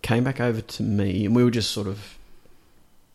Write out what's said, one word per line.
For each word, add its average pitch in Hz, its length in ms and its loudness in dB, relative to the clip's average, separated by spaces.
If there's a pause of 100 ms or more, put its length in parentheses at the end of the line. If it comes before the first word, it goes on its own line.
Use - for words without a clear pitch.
came 117 220 0
back 131 160 -2
over 117 220 0
to - 220 -8
me, 101 420 0
and 110 100 2
we 120 80 6
were 123 80 6
just 113 200 -2
sort 101 160 -4
of, 101 300 -10 (960)